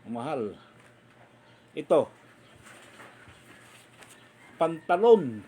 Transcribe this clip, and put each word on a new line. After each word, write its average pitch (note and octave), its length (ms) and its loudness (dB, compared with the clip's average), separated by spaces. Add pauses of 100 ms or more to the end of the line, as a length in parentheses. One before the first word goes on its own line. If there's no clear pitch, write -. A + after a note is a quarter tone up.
Mahal. A#2 560 -10 (1120)
Ito. D3 400 0 (2500)
Pantalon. E3+ 880 2